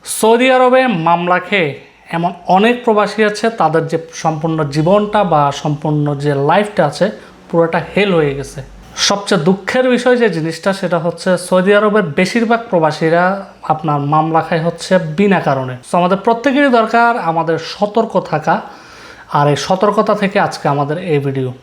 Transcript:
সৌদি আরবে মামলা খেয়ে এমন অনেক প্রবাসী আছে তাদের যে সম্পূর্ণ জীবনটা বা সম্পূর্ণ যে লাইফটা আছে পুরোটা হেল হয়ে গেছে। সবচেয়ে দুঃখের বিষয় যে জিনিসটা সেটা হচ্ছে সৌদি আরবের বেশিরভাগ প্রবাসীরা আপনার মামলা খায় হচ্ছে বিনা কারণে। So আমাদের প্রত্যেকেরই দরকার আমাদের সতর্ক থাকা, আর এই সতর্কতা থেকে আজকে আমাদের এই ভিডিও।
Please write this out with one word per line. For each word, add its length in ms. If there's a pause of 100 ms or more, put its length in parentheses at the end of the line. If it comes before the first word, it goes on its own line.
সৌদি 460
আরবে 360
মামলা 520
খেয়ে 420 (300)
এমন 220 (140)
অনেক 380
প্রবাসী 400
আছে 260
তাদের 360
যে 120 (160)
সম্পূর্ণ 500
জীবনটা 600
বা 280
সম্পূর্ণ 640
যে 200
লাইফটা 520
আছে 240 (400)
পুরোটা 300 (160)
হেল 180
হয়ে 200
গেছে। 280 (340)
সবচেয়ে 440
দুঃখের 480
বিষয় 280
যে 120
জিনিসটা 440
সেটা 260
হচ্ছে 400
সৌদি 360
আরবের 280
বেশিরভাগ 580 (100)
প্রবাসীরা 760 (160)
আপনার 380
মামলা 400
খায় 200
হচ্ছে 380
বিনা 420
কারণে। 360 (140)
So 80
আমাদের 200
প্রত্যেকেরই 520
দরকার 480
আমাদের 400
সতর্ক 640
থাকা, 400 (720)
আর 160
এই 80
সতর্কতা 580
থেকে 260
আজকে 280
আমাদের 300
এই 200
ভিডিও। 340 (100)